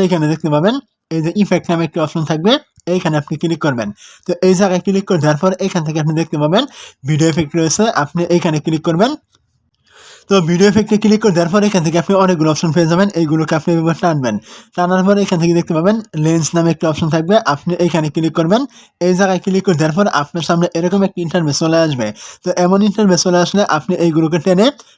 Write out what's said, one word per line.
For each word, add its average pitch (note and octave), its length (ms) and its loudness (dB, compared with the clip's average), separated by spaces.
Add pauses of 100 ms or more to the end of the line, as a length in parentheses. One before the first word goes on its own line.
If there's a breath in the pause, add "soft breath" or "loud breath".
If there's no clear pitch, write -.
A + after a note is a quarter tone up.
এখানে E3 260 0
দেখতে D#3+ 220 -4
পাবেন F#3 200 2 (400)
এই E3 100 -2
যে E3+ 60 -2 (120)
ইফেক্ট F3+ 280 -2
নামে E3 160 0
একটি D#3+ 180 -8
অপশন D#3+ 260 -4
থাকবে, E3 220 0 (420)
এইখানে F3 280 -2
আপনি - 200 -10
ক্লিক E3 240 -2
করবেন। A#2 220 -2 (380 loud breath)
তো F3+ 60 -2 (160)
এই F#3+ 120 4
জায়গায় F3+ 260 0
ক্লিক G3 220 0
করে F3 160 0
দেওয়ার D3+ 180 2
পর F#3+ 80 2 (160)
এখান F3+ 200 -4
থেকে D#3+ 160 -4
আপনি D#3 180 -2
দেখতে D#3+ 220 -6
পাবেন F3 200 2 (460 loud breath)
ভিডিও D#3 240 2
ইফেক্ট D3+ 260 -4
রয়েছে, D#3+ 240 0 (200)
আপনি E3+ 200 -4 (120)
এইখানে D#3+ 300 0
ক্লিক D#3 240 -2
করবেন। F#3 220 0 (1200 loud breath)
তো G3 60 2 (140)
ভিডিও F3+ 240 4
ইফেক্টে G#3+ 300 2
ক্লিক G#3+ 220 4
করে G3+ 120 2
দেওয়ার E3+ 180 2
পর G#3 140 2
এখান F#3+ 180 0
থেকে E3 160 0
আপনি G3 100 -2 (120)
অনেকগুলো D#3+ 300 2
অপশন D#3+ 220 -2
পেয়ে E3 160 4
যাবেন, G3 160 2 (120)
এইগুলোকে D#3+ 380 0
আপনি F3 160 -2
এভাবে E3 280 0
টানবেন। C#3 320 0 (420 loud breath)
টানার F3+ 300 0
পর G3+ 80 4 (100)
এখান F#3+ 180 -2
থেকে E3+ 160 2
দেখতে E3+ 200 -2
পাবেন G3+ 180 2 (280)
লেন্স D#3+ 320 0
নামে E3 180 2
একটি E3+ 160 -6
অপশন D#3 240 -2
থাকবে, E3 200 0 (200)
আপনি F3 180 -6 (120)
এইখানে D#3+ 300 0
ক্লিক D#3+ 240 -2
করবেন। F#3 240 2 (440 loud breath)
এই F#3 120 2
জায়গায় F#3+ 260 0
ক্লিক F#3+ 220 0
করে F#3 140 2
দেওয়ার D#3 180 0
পর G3+ 80 2 (160)
আপনার D#3+ 260 -8
সামনে E3+ 180 2 (120)
এরকম F3+ 300 0
একটি - 180 -12
ইন্টারফেস D#3 360 -2
চলে E3 240 2
আসবে। B2 200 -4 (380 loud breath)
তো F3+ 40 -4 (160)
এমন F#3+ 140 2 (100)
ইন্টারফেস G3 380 2
চলে F3+ 180 2
আসলে G3 180 0 (140)
আপনি D3+ 160 -4 (120)
এইগুলোকে D#3+ 420 0
টেনে G3 200 4 (320 soft breath)